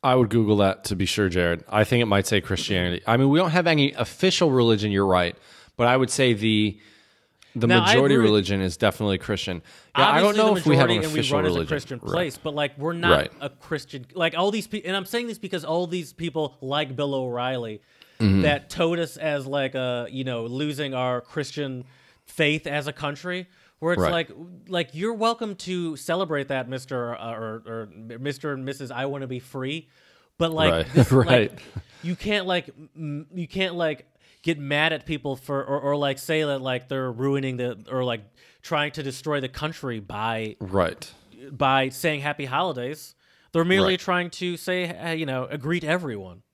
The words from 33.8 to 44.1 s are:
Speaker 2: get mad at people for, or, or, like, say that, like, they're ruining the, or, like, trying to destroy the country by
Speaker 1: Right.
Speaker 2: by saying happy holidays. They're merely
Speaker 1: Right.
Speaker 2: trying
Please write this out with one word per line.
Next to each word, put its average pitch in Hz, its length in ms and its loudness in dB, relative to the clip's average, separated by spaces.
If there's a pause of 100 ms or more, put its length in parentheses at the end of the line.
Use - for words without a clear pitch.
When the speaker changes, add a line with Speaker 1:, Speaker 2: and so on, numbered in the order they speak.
Speaker 2:
get 165 180 -2
mad 147 320 0
at 151 140 -8
people 139 320 -6
for, 139 260 -4
or, 143 160 -2
or, 143 160 0
like, 139 240 -2
say 156 240 0
that, 139 180 -2
like, 127 280 -4
they're 131 200 -2
ruining 131 460 -2
the, 123 220 -4 (120)
or, 127 140 -2
like, 117 200 -4 (380)
trying 147 300 -2
to 156 100 -10
destroy 139 380 -4
the 131 80 -6
country 131 540 -8
by 107 580 -6
Speaker 1:
Right. 92 500 -2 (420)
Speaker 2:
by 135 360 2
saying 147 320 -2
happy 147 240 -6
holidays. 139 720 -6 (380)
They're 165 100 2
merely 185 300 4
Speaker 1:
Right. 180 80 -2
Speaker 2:
trying 180 300 -2